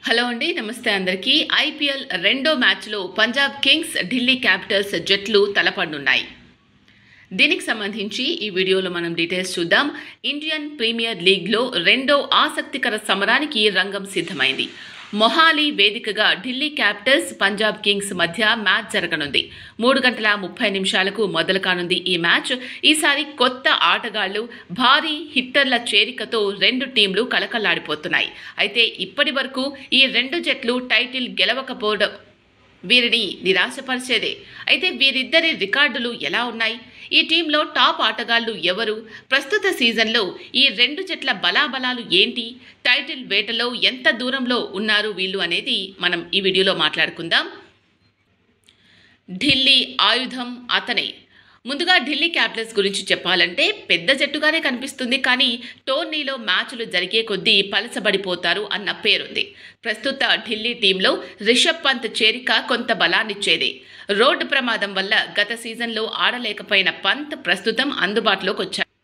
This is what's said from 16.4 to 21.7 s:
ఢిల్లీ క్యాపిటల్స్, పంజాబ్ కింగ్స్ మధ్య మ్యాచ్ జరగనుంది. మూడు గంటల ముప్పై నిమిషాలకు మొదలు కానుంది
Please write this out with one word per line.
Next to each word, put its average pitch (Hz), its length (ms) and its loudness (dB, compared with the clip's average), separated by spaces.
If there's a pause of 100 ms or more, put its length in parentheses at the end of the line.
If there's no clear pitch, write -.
ఢిల్లీ 262 240 -4 (100)
క్యాపిటల్స్, 254 500 2 (140)
పంజాబ్ 208 420 2
కింగ్స్ 202 260 0 (100)
మధ్య 170 280 2 (180)
మ్యాచ్ 202 280 2
జరగనుంది. 160 480 0 (400)
మూడు 262 240 4
గంటల 220 220 2 (160)
ముప్పై 208 320 -2
నిమిషాలకు 196 460 0 (140)
మొదలు 185 300 2
కానుంది 180 320 0 (140)